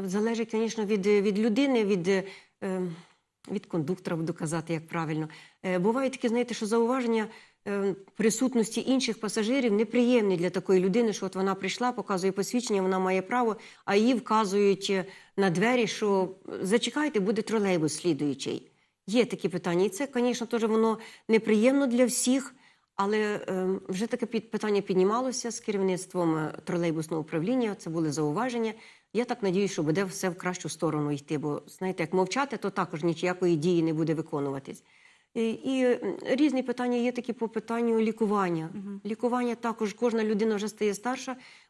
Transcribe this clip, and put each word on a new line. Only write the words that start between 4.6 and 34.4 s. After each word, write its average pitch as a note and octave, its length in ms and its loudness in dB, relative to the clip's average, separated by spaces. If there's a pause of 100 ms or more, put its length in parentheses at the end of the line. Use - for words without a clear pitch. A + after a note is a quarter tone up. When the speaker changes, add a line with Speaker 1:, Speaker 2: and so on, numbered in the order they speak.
Speaker 1:
як D#3+ 160 -6
правильно. D#3 400 -4 (340)
Е, F#3 160 0
бувають B3 340 0
такі, - 160 -2
знаєте, A#3+ 260 0
що A3+ 120 -4
зауваження, A#3 600 2 (420)
е, G3+ 260 -2 (220)
присутності A3+ 720 0
інших B3+ 340 0
пасажирів A3+ 520 0
неприємні A3 640 4
для F3 140 0
такої F#3 300 2
людини, G3+ 320 2
що F#3+ 140 -6
от F#3 100 -8
вона F#3+ 180 0
прийшла, G3 380 -2
показує F#3+ 400 0
посвідчення, F#3+ 500 0
вона F#3 160 2
має F#3 240 2
право, A#3 340 0 (280)
а G3+ 120 2
їй A#3 180 6
вказують, G3+ 760 2
е, F#3+ 140 0 (320)
на G3 140 4
двері, A3+ 360 2
що G3 420 0 (340)
«зачекайте, A#3 580 0
буде G#3 220 0
тролейбус F#3+ 540 0
слідуючий». C#3+ 720 -2 (380)
Є A3 160 4
такі F#3+ 240 -4
питання. F3 360 0
І G#3+ 40 2
це, C4+ 260 -4
звісно, A#3+ 320 0
теж A3+ 180 -2
воно A3 340 2 (300)
неприємно A3 580 4
для A#3+ 200 4
всіх, B3+ 480 0 (420)
але, G3+ 220 0 (300)
е, F#3 200 -2 (200)
вже F#3+ 180 -2
таке A#3+ 200 -4
під-, - 240 -6
питання G#3 300 0
піднімалося A3 720 0
з A3 100 -10
керівництвом, F#3 760 0
е, D#3 180 -4 (100)
тролейбусного E3 580 -2
управління, G3+ 560 -2
це F3 120 -12
були D#3+ 220 -2
зауваження. A3 600 -2 (400)
Я A3+ 120 0
так B3 180 -4
надіюсь, G3 300 2
що F3 100 -4
буде D#3 220 2
все F#3 240 -4
в F3 100 -4
кращу F3+ 300 -4
сторону D3+ 440 -2
йти, C#3+ 260 -4
бо, C#3+ 280 -4
знаєте, F#3 360 -6
як D#3+ 100 -4
мовчати, G3+ 440 0
то G3 140 -4
також F3 340 -4
ніякої F3 520 2
дії E3+ 260 2
не D#3+ 100 0
буде D#3+ 220 0
виконуватись. C#3+ 680 -6 (520)